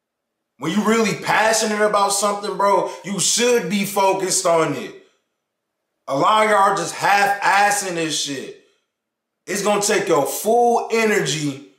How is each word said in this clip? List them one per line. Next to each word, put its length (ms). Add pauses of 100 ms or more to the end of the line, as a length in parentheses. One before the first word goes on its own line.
(580)
When 120
you 140
really 320
passionate 640
about 300
something, 460
bro, 340 (140)
you 140
should 520
be 160
focused 580
on 300
it. 200 (1120)
A 100
lot 280
of 60
y'all 100
are 160
just 180
half-assing 1000
this 280
shit. 420 (840)
It's 160
gonna 180
take 260
your 200
full 680
energy 760 (100)